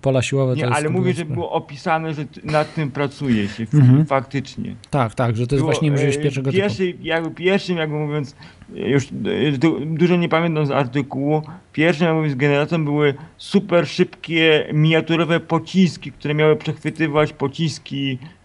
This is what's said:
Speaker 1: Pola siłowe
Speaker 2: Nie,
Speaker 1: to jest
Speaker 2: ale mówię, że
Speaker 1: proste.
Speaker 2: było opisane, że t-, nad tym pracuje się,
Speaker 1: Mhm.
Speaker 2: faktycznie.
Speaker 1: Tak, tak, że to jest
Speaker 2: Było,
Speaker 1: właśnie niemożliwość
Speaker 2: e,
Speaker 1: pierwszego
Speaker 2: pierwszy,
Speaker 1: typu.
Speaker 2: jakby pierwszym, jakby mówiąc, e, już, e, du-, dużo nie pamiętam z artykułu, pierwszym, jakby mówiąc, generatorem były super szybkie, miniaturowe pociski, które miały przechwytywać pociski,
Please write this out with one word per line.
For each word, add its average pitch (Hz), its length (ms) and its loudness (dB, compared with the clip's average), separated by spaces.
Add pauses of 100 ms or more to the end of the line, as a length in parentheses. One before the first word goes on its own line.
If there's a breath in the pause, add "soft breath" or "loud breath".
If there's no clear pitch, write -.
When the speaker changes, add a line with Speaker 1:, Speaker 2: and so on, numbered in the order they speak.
Speaker 1:
Pola 135 200 2
siłowe 135 320 0
Speaker 2:
Nie, 147 80 -2
Speaker 1:
to - 60 0
jest 147 120 0
Speaker 2:
ale 151 80 -2
mówię, 180 240 0
że - 40 -4
Speaker 1:
proste. 165 180 -6
Speaker 2:
było 170 180 -4
opisane, 160 600 -4
że 147 100 -6
t-, - 200 -14
nad 151 300 -2
tym 151 160 -2
pracuje 135 580 -2
się, 113 260 -8
Speaker 1:
Mhm. 139 320 8
Speaker 2:
faktycznie. 135 680 -4 (160)
Speaker 1:
Tak, 120 240 0
tak, 117 220 0
że 120 100 -2
to 123 80 -2
jest 143 80 2
Speaker 2:
Było, 160 100 2
Speaker 1:
właśnie 151 140 0
niemożliwość 139 320 2
Speaker 2:
e, 147 40 -4
Speaker 1:
pierwszego 139 300 -2
Speaker 2:
pierwszy, 196 260 0 (140)
Speaker 1:
typu. 120 120 -16
Speaker 2:
jakby 160 260 -2
pierwszym, 180 460 0
jakby 156 200 -2
mówiąc, 151 400 -4 (400 loud breath)
e, - 140 -4
już, 135 140 4 (500)
e, 135 40 -4
du-, 139 280 0
dużo 165 300 2
nie 170 120 0
pamiętam 160 380 0
z 139 40 -2
artykułu, 139 720 -2 (300 loud breath)
pierwszym, 165 340 2
jakby 160 140 0
mówiąc, 151 160 0
generatorem 147 480 0
były 147 300 2 (220 loud breath)
super 185 520 0
szybkie, 160 840 2
miniaturowe 160 680 2
pociski, 165 720 0
które 151 220 -4
miały 151 220 4
przechwytywać 151 760 -2
pociski, 139 840 -4 (260 loud breath)